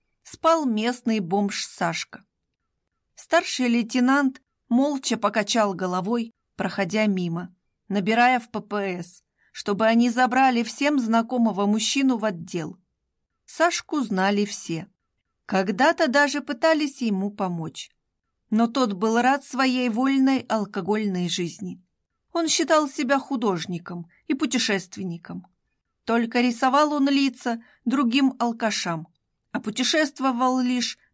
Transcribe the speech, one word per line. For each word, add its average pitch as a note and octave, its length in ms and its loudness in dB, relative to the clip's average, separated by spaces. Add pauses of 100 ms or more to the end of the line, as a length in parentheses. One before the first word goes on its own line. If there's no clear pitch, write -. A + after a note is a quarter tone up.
(240)
спал E4 420 0
местный A3+ 540 -2
бомж G3 460 -2
Сашка. - 600 -8 (880)
Старший D#4+ 520 0
лейтенант B3+ 760 0 (260)
молча C4+ 500 0
покачал G#3 560 0
головой, F#3 600 -4 (220)
проходя G3 500 -2
мимо, F3+ 500 -2 (320)
набирая A#3 520 2
в A#3 100 -10
П G#3+ 120 -8
П G3 400 -6
С, - 220 -18 (280)
чтобы G#3 340 -2
они A#3 240 6
забрали B3 540 4
всем C#4 360 0
знакомого A3+ 640 2
мужчину A3+ 520 2
в G#3 80 -4
отдел. E3+ 520 -6 (720)
Сашку D#4+ 500 0
знали G3+ 440 0
все. E3 420 -8 (600)
Когда-то A3 600 2
даже C#4+ 340 2
пытались D4 600 0
ему G3+ 300 -2
помочь. F3 580 -6 (600)
Но A3+ 160 4
тот A#3 260 0
был A3 260 0
рад C4+ 240 2
своей B3+ 460 0
вольной C4 580 2
алкогольной G3+ 840 -2
жизни. F3+ 520 -6 (500)
Он E4+ 160 -2
считал D4+ 400 2
себя C#4 300 0
художником F3+ 880 -4 (220)
и D4 80 -2
путешественником. F#3+ 1120 -4 (580)
Только A#3 360 0
рисовал C4 520 2
он C#4 160 2
лица C4 500 0 (260)
другим C4 520 2
алкашам, G#3+ 720 -2 (440)
а - 80 -6
путешествовал B3+ 1000 0
лишь B3 400 -2 (140)